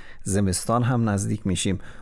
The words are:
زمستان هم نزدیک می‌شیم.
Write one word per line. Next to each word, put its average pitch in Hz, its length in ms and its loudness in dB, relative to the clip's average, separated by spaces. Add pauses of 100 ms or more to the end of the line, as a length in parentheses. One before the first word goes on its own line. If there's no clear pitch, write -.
(240)
زمستان 101 600 2
هم 117 260 2
نزدیک 104 380 0
می‌شیم. 92 320 0 (220)